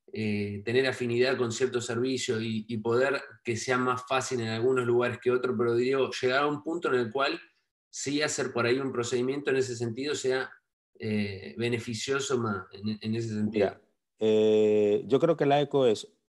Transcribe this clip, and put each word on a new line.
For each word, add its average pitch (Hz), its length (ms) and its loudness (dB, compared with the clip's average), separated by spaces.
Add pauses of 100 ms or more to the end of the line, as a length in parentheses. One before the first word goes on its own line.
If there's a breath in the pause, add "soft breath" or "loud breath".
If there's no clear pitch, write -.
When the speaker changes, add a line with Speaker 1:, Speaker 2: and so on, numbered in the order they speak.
(140)
Speaker 1:
eh, 104 500 -4
tener 123 240 2
afinidad 123 500 0
con 120 140 0
cierto 120 300 -2
servicio 120 580 -2
y, 110 300 -4
y 117 80 -4
poder 123 440 2 (220)
que 117 140 -2
sea 127 200 0
más 127 300 -2
fácil 131 320 -2
en 113 80 -2
algunos 120 380 0
lugares 120 360 2
que 123 100 2
otros, 127 260 0
pero 117 180 2
digo, 127 340 2 (120)
llegar 131 220 2
a 147 40 2
un 147 160 -4
punto 165 240 -4
en 127 140 2
el 113 100 -2
cual 139 260 0 (520)
sí 143 320 -4
hacer 147 320 -2
por 120 120 0
ahí 123 140 4
un 135 140 -4
procedimiento 127 560 -2
en 131 80 2
ese 123 180 0
sentido 120 400 -4
sea, 131 340 -2 (500)
eh, 104 580 -4
beneficioso 120 800 -2
más, 104 340 -2
en, 107 300 -6
en 110 140 -2
ese 117 140 -4
sentido. 104 360 0
Speaker 2:
Mira, - 160 -4 (380)
eh, 107 880 4
yo 127 120 4
creo 165 160 4
que 151 100 0
la 143 140 4
eco 139 260 2
es 107 280 0 (160)